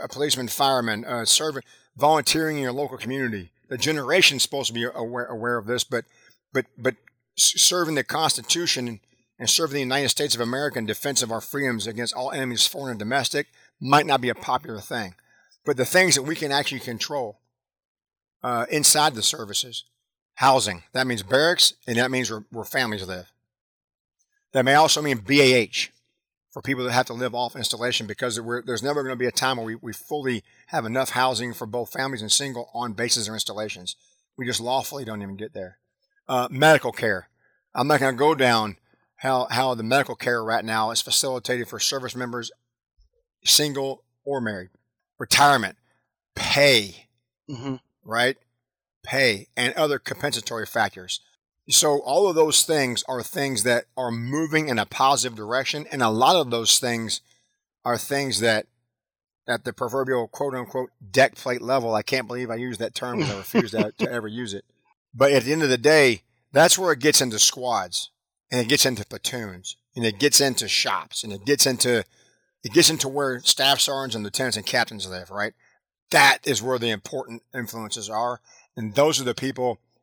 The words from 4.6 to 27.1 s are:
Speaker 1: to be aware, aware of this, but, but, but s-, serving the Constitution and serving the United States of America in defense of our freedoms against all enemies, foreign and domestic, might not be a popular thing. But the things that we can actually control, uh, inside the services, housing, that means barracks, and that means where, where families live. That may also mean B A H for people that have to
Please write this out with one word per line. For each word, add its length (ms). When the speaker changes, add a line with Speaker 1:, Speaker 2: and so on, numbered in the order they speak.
Speaker 1:
to 40
be 120
aware, 420
aware 320
of 80
this, 160
but, 220
but, 140
but 160
s-, 240
serving 360
the 80
Constitution 960
and 140
serving 240
the 60
United 300
States 260
of 40
America 380
in 80
defense 360
of 100
our 80
freedoms 480
against 260
all 160
enemies, 380
foreign 240
and 80
domestic, 480
might 260
not 140
be 80
a 60
popular 460
thing. 360
But 100
the 80
things 300
that 80
we 140
can 160
actually 280
control, 600
uh, 260
inside 460
the 60
services, 600
housing, 580
that 160
means 160
barracks, 500
and 140
that 140
means 180
where, 200
where 140
families 420
live. 260
That 120
may 100
also 260
mean 180
B 240
A 120
H 380
for 100
people 220
that 80
have 160
to 60